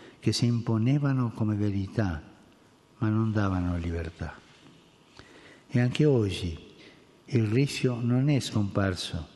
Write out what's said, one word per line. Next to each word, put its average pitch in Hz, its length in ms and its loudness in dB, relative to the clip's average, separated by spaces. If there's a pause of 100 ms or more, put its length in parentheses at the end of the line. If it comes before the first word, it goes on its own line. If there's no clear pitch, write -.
(200)
che 110 120 0
si - 140 0
imponevano 120 880 0
come 107 220 0
verità, 98 680 -2 (760)
ma 110 100 0
non 110 240 2
davano 92 440 0
libertà. 82 560 -6 (1300)
E 123 140 0
anche 127 240 2
oggi 98 520 2 (680)
il 117 240 0
rischio 127 520 0
non 123 280 2
è 143 100 2
scomparso. 98 960 -2